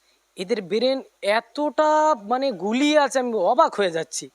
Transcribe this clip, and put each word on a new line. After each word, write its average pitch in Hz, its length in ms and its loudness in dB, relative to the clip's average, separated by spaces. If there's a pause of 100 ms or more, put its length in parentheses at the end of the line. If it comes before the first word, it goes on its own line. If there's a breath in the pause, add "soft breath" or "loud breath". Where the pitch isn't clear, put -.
(360)
এদের 196 260 -6
ব্রেন 233 400 -2 (200)
এতটা, 302 1000 0
মানে, 254 280 -2
গুলিয়ে 247 480 0
আছে, 269 200 0
আমি 247 140 -4
অবাক 226 420 2
হয়ে 196 160 0
যাচ্ছি। 160 440 -8